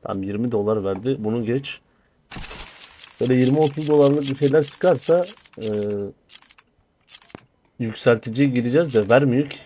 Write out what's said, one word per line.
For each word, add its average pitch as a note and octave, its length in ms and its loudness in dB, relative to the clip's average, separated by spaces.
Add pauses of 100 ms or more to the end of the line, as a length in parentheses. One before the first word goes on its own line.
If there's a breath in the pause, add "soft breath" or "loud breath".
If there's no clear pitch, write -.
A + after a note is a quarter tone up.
Tam G2 220 -8
yirmi G#2 280 -4
dolar G#2+ 320 -2
verdi. G2 360 -4
Bunu A2 260 -4
geç. C3 360 -6 (1400)
Böyle B2+ 140 2
yirmi B2+ 240 4
otuz D3+ 280 0
dolarlık D3 360 4
bir C3+ 120 -6
şeyler D3 280 2
çıkarsa, F3 600 0 (360)
e, A2 60 -6 (2000)
yükselticiye A#2 680 0
gireceğiz C3 460 0
de G#2 160 2
vermiyor C3+ 400 4
ki. - 160 -16